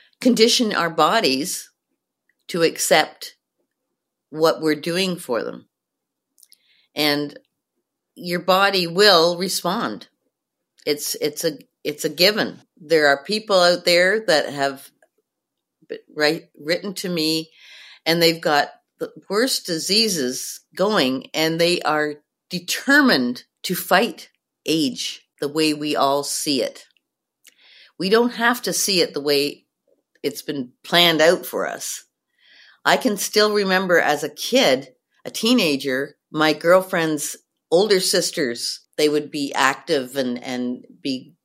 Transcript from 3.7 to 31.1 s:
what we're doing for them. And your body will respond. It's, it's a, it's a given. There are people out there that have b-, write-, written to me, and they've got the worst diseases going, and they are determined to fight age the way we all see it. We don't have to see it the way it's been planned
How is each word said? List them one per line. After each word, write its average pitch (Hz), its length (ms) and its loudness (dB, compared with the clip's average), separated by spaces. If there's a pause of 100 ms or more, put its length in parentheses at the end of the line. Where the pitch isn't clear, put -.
what 156 280 2
we're 151 160 0
doing 170 400 -2
for 123 300 -4
them. - 220 -12 (1300)
And 147 460 -2 (760)
your 175 240 -6
body 185 460 2
will 170 520 6
respond. 180 720 -6 (760)
It's, 147 300 -4
it's 147 300 -6
a, 165 60 -2 (340)
it's 147 180 -6
a 160 60 -4
given. 165 500 0 (180)
There 151 300 2
are 139 160 2
people 208 360 0
out 175 260 2
there 185 400 2
that 151 260 2
have 139 380 -4 (1000)
b-, - 120 -12 (140)
write-, 151 360 -2 (100)
written 170 360 -6
to 196 140 -8
me, 160 420 -2 (560)
and 170 140 2
they've 165 200 4
got 151 280 2 (280)
the - 140 -12 (180)
worst 226 380 -2
diseases 175 920 -4 (140)
going, 170 600 0
and 160 260 0
they 175 220 2
are 151 320 -2 (340)
determined 180 920 0 (200)
to 185 120 -4
fight - 560 0 (340)
age 147 640 -4 (120)
the 147 80 -4
way 151 280 0
we 147 200 -6
all 139 280 0
see 139 400 -4
it. - 220 -8 (1120)
We 185 100 -2
don't 240 240 4
have 240 300 -2
to 185 100 -2
see 185 280 0
it 127 120 -2
the 143 80 -4
way 143 440 -2 (580)
it's - 180 -6
been 139 300 -8 (120)
planned 170 380 4